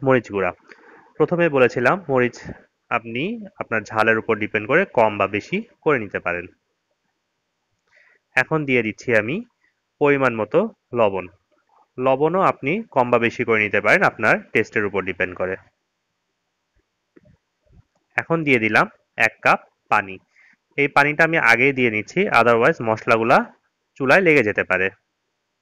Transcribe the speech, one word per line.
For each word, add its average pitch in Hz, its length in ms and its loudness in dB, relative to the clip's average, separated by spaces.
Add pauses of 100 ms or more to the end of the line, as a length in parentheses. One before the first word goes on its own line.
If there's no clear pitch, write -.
মরিচ 131 280 0
গুঁড়া। 95 200 -2 (640)
প্রথমে 165 320 0
বলেছিলাম 135 600 2
মরিচ 123 320 0 (480)
আপনি 123 560 -6 (140)
আপনার 110 240 -4
ঝালের 113 340 2
উপর 110 180 -2
ডিপেন্ড 104 320 -4
করে 165 180 0
কম 107 320 0
বা 98 100 2
বেশি 107 360 -6 (180)
করে 147 180 0
নিতে 98 200 -8
পারেন। 87 260 -6 (1900)
এখন 151 300 -4
দিয়ে 127 180 -2
দিচ্ছি 110 320 -6
আমি 131 300 -2 (540)
পরিমাণ 135 360 0
মতো 151 340 -2 (240)
লবণ। 98 340 0 (680)
লবণও 139 440 0 (100)
আপনি 135 200 -6 (220)
কম 127 180 2
বা 123 140 4
বেশি 117 220 -4
করে 113 180 0
নিতে 104 200 -2
পারেন 156 180 4
আপনার 120 320 0 (160)
টেস্টের 110 380 -2
উপর 98 200 -2
depend 90 300 -6
করে। 92 160 -6 (2500)
এখন 165 280 -2
দিয়ে 131 200 2
দিলাম 113 200 2 (400)
এক 110 80 -2 (100)
cup 156 160 2 (320)
পানি। 101 240 -2 (640)
এই 143 180 0
পানিটা 147 320 2
আমি 165 100 -2 (140)
আগেই 127 260 4
দিয়ে 123 180 0
নিচ্ছি, 107 240 -6 (200)
otherwise 120 480 4
মশলাগুলা 113 500 2 (600)
চুলায় 143 300 2
লেগে 143 200 4
যেতে 98 220 -2
পারে। 92 180 0 (760)